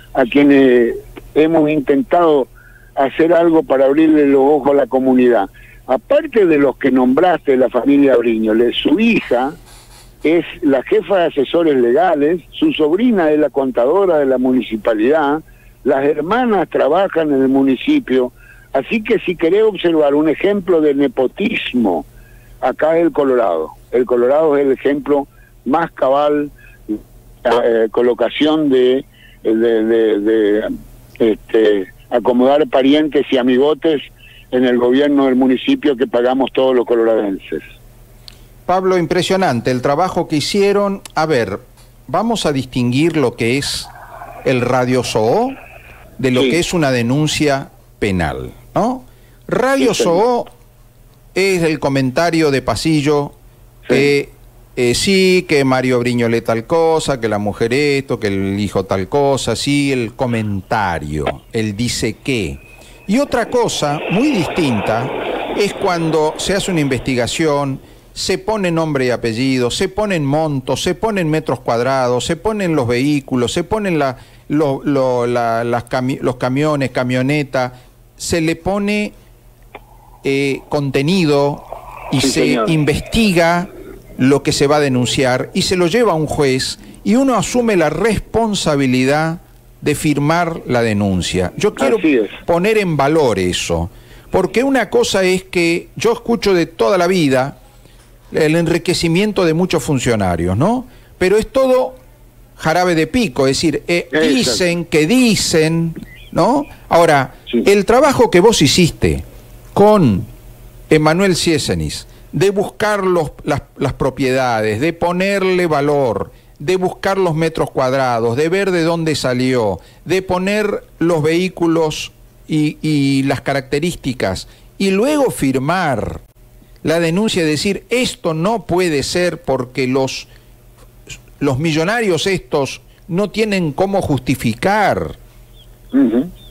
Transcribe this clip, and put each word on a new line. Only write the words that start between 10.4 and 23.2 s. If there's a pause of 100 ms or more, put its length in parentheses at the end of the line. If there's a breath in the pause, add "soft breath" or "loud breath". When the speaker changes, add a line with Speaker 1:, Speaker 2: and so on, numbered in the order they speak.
Speaker 1:
la
jefa
de
asesores
legales,
su
sobrina
es
la
contadora
de
la
municipalidad, (440 soft breath)
las
hermanas
trabajan
en
el
municipio, (400 soft breath)
así
que
si
querés
observar
un
ejemplo
de
nepotismo, (560 soft breath)
acá
es
el
Colorado. (220)